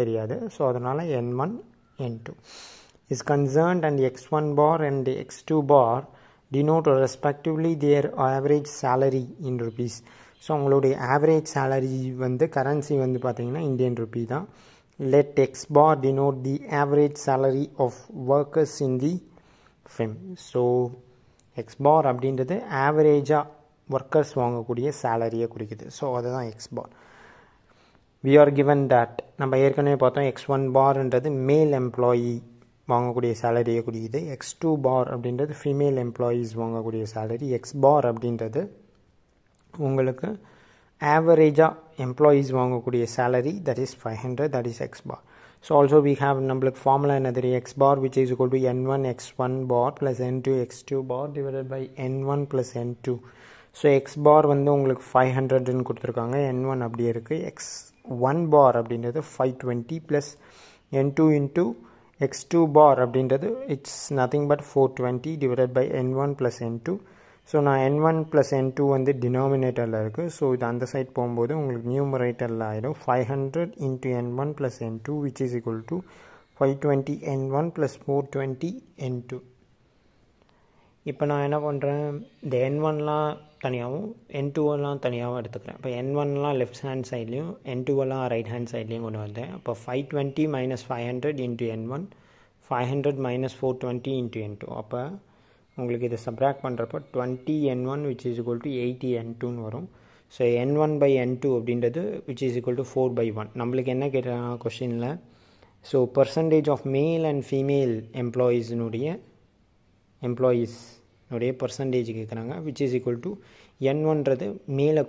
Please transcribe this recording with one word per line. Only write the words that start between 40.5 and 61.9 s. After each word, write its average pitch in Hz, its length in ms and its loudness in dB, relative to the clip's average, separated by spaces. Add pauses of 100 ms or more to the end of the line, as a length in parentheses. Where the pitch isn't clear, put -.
ஆவரேஜா 160 520 6 (380)
எம்ப்ளாயீஸ் 139 520 4
வாங்கக்கூடிய 123 460 0 (120)
salary, 127 360 2 (160)
that 120 160 0
is 127 80 -6 (120)
five 110 200 -6
hundred, 127 320 -2
that 120 160 -2
is 113 60 -12 (100)
X - 220 -16
bar. - 100 -10 (460)
So, - 120 -18
also 143 200 8 (100)
we 143 60 4 (100)
have 139 140 2 (120)
நம்மளுக்கு 131 340 0
ஃபார்முலா 139 360 4
என்ன 131 180 0
தெரியும்? 127 260 0
X - 180 -16
bar 139 120 6 (100)
which 131 180 0
is 127 120 2
equal 127 200 2
to 131 60 2 (140)
N 127 60 -2 (140)
one 139 100 0 (140)
X - 120 -16 (140)
one 127 120 0 (160)
bar 123 180 4 (100)
plus 131 200 -2 (120)
N 131 140 -2
two 135 100 2 (120)
X - 220 -20
two 135 120 -2 (100)
bar 131 140 -4 (100)
divided 135 380 -6
by 135 80 -8 (300)
N 131 40 -4 (160)
one 143 200 0
plus 127 200 -2 (160)
N - 20 -4 (160)
two. 123 120 -2 (640)
So, - 60 0 (180)
X - 220 -12
bar 151 160 10 (120)
வந்து 143 240 4
உங்களுக்கு 135 340 0
ஃபைவ் 131 260 4
ஹண்ட்ரட்னு 127 520 2
கொடுத்துருக்காங்க, 120 500 -4 (160)
N 127 40 -2 (140)
one 127 140 -4
அப்படி 117 260 -2
இருக்கு. 117 240 -4 (140)
எக்ஸ் - 200 -16 (580)
ஒன் 160 120 0 (140)
பார் 131 260 8
அப்படின்றது 120 400 -4 (120)
ஃபைவ் 131 300 0
ட்வென்டி 123 360 -4 (100)
plus 143 180 0 (800)
N 143 40 2 (100)
two 160 100 6 (100)
into 143 260 0 (640)